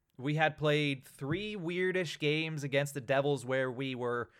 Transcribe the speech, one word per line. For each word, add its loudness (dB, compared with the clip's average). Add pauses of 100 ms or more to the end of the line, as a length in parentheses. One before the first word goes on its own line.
(180)
we -2
had 2
played 2
three -4
weirdish -2
games 0
against 0
the -6
Devils 2
where 0
we -4
were -2 (100)